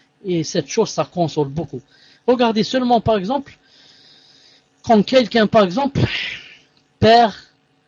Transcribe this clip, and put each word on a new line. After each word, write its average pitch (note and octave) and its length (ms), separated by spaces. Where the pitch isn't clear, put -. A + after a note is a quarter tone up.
Et F3 180
cette - 240
chose, A3 220
ça D#3 160
console D3+ 440
beaucoup. C#3+ 320
Regardez A3+ 380
seulement, B3 360
par A3 180
exemple, C4 380
quand G#3+ 220
quelqu'un, A#3 420
par A3 160
exemple, A#3 380
perd, A3+ 360